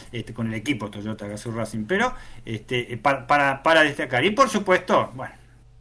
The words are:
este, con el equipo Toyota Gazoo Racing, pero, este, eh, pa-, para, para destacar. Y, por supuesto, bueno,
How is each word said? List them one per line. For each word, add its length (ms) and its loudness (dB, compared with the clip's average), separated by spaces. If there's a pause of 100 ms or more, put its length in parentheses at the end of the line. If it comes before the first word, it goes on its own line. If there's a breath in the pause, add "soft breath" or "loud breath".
(120 loud breath)
este, 220 -8
con 140 -4
el 80 -4
equipo 340 -4
Toyota 380 -8
Gazoo 240 -8
Racing, 340 -4
pero, 260 0 (320 loud breath)
este, 480 -4
eh, 60 -6
pa-, 300 0
para, 340 4
para 220 6
destacar. 420 0
Y, 60 2
por 180 4
supuesto, 640 2
bueno, 220 -12 (460)